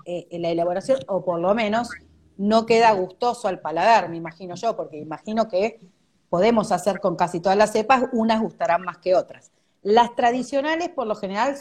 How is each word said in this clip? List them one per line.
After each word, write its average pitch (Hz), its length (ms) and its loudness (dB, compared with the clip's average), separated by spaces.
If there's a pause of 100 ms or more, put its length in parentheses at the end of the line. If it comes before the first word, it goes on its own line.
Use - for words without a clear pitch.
eh, 175 280 -8
la 170 180 -4
elaboración, 175 560 0
o 180 180 -4
por 175 140 -2
lo 185 160 2
menos 226 340 -2 (480)
no 220 300 2
queda 226 260 6
gustoso 208 540 -4
al 185 140 -4
paladar, 175 480 2
me 165 80 -10
imagino 170 400 -12
yo, 220 180 -4
porque 156 240 -10
imagino 208 500 -4
que 208 300 -2 (500)
podemos 202 440 2
hacer 190 260 0
con 175 160 -2
casi 175 240 -2
todas 190 180 2
las 214 140 4
cepas, 240 420 2
unas 220 280 0
gustarán 170 420 -2
más 190 160 -10
que 185 160 0
otras. - 380 -4 (320)
Las 226 320 2
tradicionales, 269 720 -2
por 262 180 -8
lo 214 80 -4
general, 214 460 -4